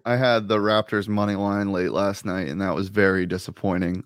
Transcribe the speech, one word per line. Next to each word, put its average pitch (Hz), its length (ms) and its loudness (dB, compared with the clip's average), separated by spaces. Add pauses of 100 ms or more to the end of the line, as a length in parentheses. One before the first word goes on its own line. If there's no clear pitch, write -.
I 117 120 2
had 117 300 2
the 107 100 2
Raptors 107 500 2
money 104 280 0
line 101 360 -2
late 90 200 0
last 98 340 -2
night, 92 220 -4
and 78 140 -6
that 95 140 -2
was 95 140 -4
very 95 360 4
disappointing. 90 800 -4